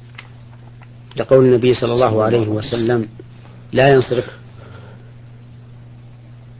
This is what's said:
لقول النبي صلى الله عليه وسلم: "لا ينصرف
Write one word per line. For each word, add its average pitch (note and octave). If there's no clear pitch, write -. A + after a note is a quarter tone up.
لقول C3
النبي B2
صلى A#2
الله A#2+
عليه A2
وسلم: A2+
"لا C3
ينصرف B2+